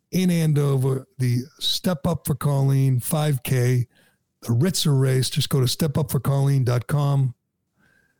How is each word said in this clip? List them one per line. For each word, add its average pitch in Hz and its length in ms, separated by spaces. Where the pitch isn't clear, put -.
in 180 200
Andover, 139 760
the 123 220
Step - 460
Up 170 200
for 156 80
Colleen 135 640
five 151 440
K, 123 460
the - 80
Ritzer 139 500
race. 131 300
Just - 220
go 139 100
to 120 80
step 160 300
up 147 120
for 139 80
colleen 139 460
dot 120 220
com. 143 480